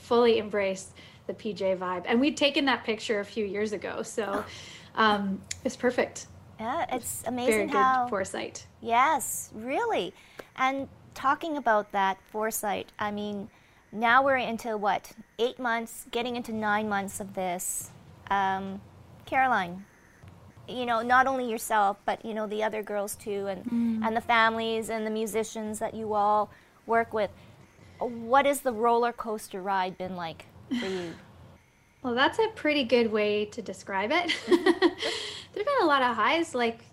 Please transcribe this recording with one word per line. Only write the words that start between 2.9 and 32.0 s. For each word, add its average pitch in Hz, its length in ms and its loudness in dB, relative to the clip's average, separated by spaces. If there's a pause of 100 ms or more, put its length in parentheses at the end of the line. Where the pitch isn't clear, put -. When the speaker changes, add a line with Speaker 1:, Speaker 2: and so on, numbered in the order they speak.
Speaker 1:
a 202 60 -4
few 214 200 -4
years 202 280 -2
ago, 202 280 -6
so, 208 420 -4 (520)
Speaker 2:
Oh. 226 60 4
Speaker 1:
um, 202 400 4 (220)
it's 262 120 -4
perfect. - 500 0 (340)
Speaker 2:
Yeah, 262 320 -4
it's - 300 -6
Speaker 1:
Very - 140 -4
Speaker 2:
amazing 233 320 2
Speaker 1:
good 277 100 0
Speaker 2:
how 262 300 4
Speaker 1:
foresight. - 580 -6 (160)
Speaker 2:
Yes, 247 720 2
really. 269 600 -2 (420)
And 269 340 -2 (240)
talking 294 440 -2
about 214 340 2
that 190 260 0 (140)
foresight, 214 680 -4
I 208 120 -4
mean, 208 380 -6 (420)
now 233 320 4
we're 269 140 4
into, 226 400 -2
what, 202 340 -2 (280)
eight 240 200 0
months, 233 520 -4
getting 240 240 -4
into 240 180 -8
nine 214 360 0
months 196 300 -2
of 196 160 -10
this. 185 540 -4 (400)
Um, 196 520 0 (440)
Caroline, 202 600 0 (840)
you 247 180 -4
know, 226 160 2
not 247 240 6
only 254 240 0
yourself, 214 560 2
but, - 180 -2
you 220 100 -6
know, 214 120 -2
the 208 180 -4
other 214 200 -2
girls 208 320 -4
too, 202 320 -4
and, 190 180 -6
Speaker 1:
Mm. 233 420 0
Speaker 2:
and 220 80 0
the 233 60 0
families 226 680 2
and 220 160 -2
the 220 60 -2
musicians 214 680 -4
that 226 160 -4
you 220 180 -4
all 208 360 2 (360)
work 226 280 2
with. 208 180 0 (680)
What 240 460 2
has 277 160 2
the 247 120 0
roller 233 400 4
coaster 214 480 -8
ride 190 360 -2
been 185 180 -6
like 170 300 -10 (340)
for 240 60 -4
you? 180 340 -4
Speaker 1:
<laughs> - 40 -20 (800)